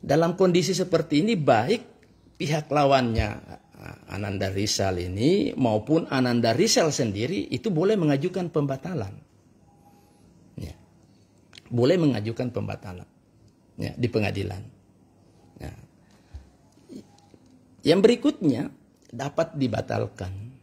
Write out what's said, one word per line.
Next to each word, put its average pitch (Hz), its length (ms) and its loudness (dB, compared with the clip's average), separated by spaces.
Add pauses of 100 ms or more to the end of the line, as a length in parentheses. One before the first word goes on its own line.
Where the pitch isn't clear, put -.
Dalam 165 320 2
kondisi 180 400 2
seperti 160 480 0
ini, 214 160 2
baik 139 440 2 (520)
pihak 151 400 -4
lawannya, 123 880 2 (460)
Ananda 98 400 -4
Rizal 98 480 -2
ini 101 580 0
maupun 127 540 0
Ananda 120 480 2
Rizal 202 320 4
sendiri 127 640 -2
itu 127 160 -4
boleh 190 320 2
mengajukan 165 480 0
pembatalan. 139 640 -4 (1400)
Ya. - 180 -12 (920)
Boleh 127 320 4
mengajukan 120 480 0
pembatalan, 104 580 -8 (680)
ya, 107 160 -6
di 120 160 -4
pengadilan. 98 540 -4 (960)
Nah, - 160 -14 (2000)
yang 165 160 6
berikutnya 220 720 2 (400)
dapat 139 420 -4
dibatalkan. 110 800 -4 (300)